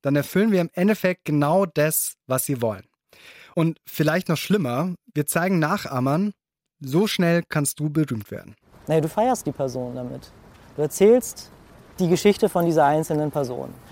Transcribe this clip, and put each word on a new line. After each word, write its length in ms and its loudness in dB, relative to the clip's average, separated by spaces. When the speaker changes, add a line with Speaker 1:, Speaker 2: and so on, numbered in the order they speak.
Speaker 1:
dann 120 0
erfüllen 360 0
wir 100 2
im 120 -2
Endeffekt 520 0
genau 420 2
das, 480 -2
was 200 -2
sie 140 -4
wollen. 260 -4
Und 320 0
vielleicht 440 -2
noch 80 0
schlimmer, 580 -2
wir 140 -2
zeigen 320 0
Nachahmern, 720 -2
so 260 0
schnell 420 0
kannst 320 -2
du 100 -2
berühmt 420 -2
werden. 240 -14
Speaker 2:
Nee, 120 2
du 80 0
feierst 380 0
die 60 -4
Person 420 -6
damit. 380 -12
Du 60 -4
erzählst 680 2
die 100 2
Geschichte 400 4
von 160 0
dieser 200 4
einzelnen 440 0
Person. 400 -4